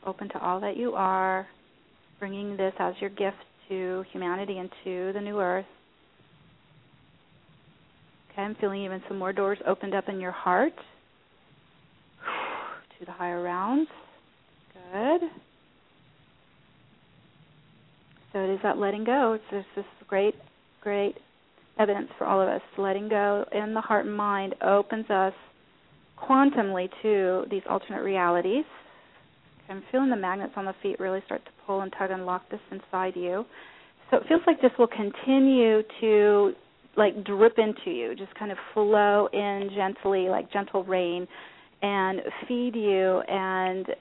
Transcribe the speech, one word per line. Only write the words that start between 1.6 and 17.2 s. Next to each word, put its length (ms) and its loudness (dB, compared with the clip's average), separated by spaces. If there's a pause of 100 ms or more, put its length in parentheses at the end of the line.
bringing 380 -8
this 200 -2
as 240 -2
your 80 -4
gift 280 -4 (320)
to 340 -6 (100)
humanity 460 -4
and 100 -10 (140)
to 300 -6
the 60 -6
new 200 -6
earth. 260 0 (2750)
Okay, 120 -6
I'm 180 -6
feeling 220 -2
even 240 -8
some 100 -8
more 160 -4
doors 320 0
opened 300 -2
up 140 -4
in 100 -8
your 120 -6
heart 420 2 (2250)
to 60 -16
the 60 -16
higher 300 -6
realms. 460 0 (1040)
Good. 280 2 (3000)